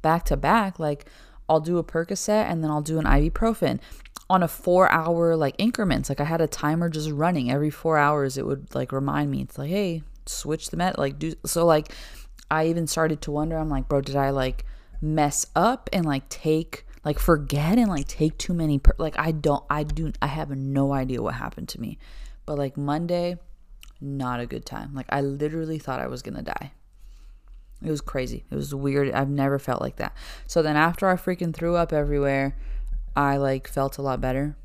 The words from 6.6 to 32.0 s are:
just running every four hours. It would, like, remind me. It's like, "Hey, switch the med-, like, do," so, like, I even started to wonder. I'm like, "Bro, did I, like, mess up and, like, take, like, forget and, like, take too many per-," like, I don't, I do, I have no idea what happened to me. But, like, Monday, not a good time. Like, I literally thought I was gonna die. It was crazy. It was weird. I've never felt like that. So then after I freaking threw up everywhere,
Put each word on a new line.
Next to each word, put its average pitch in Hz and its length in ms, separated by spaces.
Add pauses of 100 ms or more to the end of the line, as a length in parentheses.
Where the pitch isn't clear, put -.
just 156 220
running 147 400
every 143 200
four 160 280
hours. 143 400
It - 80
would, 139 280
like, 131 180
remind 139 380
me. 131 120
It's - 160
like, 143 120
"Hey, 175 340 (220)
switch - 440
the 160 60
med-, 180 200
like, 139 220
do," 160 160 (100)
so, 170 220
like, 151 260 (580)
I 160 160
even 165 200
started 160 360
to 147 100
wonder. 156 260
I'm 156 100
like, 135 200
"Bro, 139 140
did 139 140
I, 139 140
like, 131 340 (360)
mess 151 540
up 220 380
and, 175 140
like, 139 220
take, - 580 (180)
like, 147 140
forget 151 600
and, 226 100
like, 151 200
take - 300
too - 160
many 156 240
per-," - 200
like, 156 200
I 160 140
don't, 147 380
I 147 140
do, 151 360
I - 80
have 143 220
no 139 420
idea 131 300
what - 120
happened - 360
to - 100
me. - 180 (480)
But, 147 120
like, 139 180
Monday, 170 600 (640)
not 135 400
a 120 60
good 120 180
time. - 300
Like, 131 160
I 143 100
literally 151 580
thought 131 220
I 127 60
was 127 160
gonna - 200
die. - 300 (1120)
It 156 60
was 147 100
crazy. 123 480
It 139 60
was 143 180
weird. 139 380
I've 135 180
never 139 300
felt - 220
like - 160
that. - 200 (300)
So 170 160
then 151 140
after 170 320
I 185 80
freaking 175 360
threw 165 220
up 170 180
everywhere, 143 640 (600)